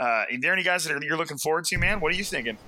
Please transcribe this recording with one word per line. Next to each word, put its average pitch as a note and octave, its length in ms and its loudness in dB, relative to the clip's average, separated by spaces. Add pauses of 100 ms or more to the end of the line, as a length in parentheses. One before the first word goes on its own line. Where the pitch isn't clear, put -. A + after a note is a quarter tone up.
uh, B2+ 40 0
are A2+ 220 2 (140)
there E3+ 140 2
any F#3 80 2
guys F3+ 220 2
that D3+ 100 -2
are, C#3+ 100 -4
you're D#3 140 0
looking D3+ 200 -4
forward D#3+ 280 0
to, F3+ 100 0
man? F#3 240 2
What D#3+ 120 2
are F3+ 40 0
you G3 80 -2
thinking? A#2 320 -4 (120)